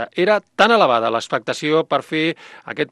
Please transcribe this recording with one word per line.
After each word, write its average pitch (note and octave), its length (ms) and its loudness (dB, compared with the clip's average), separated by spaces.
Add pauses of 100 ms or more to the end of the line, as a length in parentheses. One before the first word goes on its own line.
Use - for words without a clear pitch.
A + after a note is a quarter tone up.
(160)
Era G3+ 240 0
tan G#3 320 2
elevada A#2+ 400 2
l'expectació D3 720 -2
per C#3+ 160 -2
fer D#3 240 -4 (480)
aquest C#3+ 200 -6